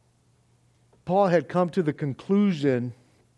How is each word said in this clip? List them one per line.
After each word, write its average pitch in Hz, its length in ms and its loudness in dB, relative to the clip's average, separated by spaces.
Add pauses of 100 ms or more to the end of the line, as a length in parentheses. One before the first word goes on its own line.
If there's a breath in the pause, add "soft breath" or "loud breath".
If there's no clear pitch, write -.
(1040)
Paul 190 220 2
had 170 200 2
come 180 220 0
to 190 120 -2
the 151 120 0
conclusion 143 1000 -2 (440 soft breath)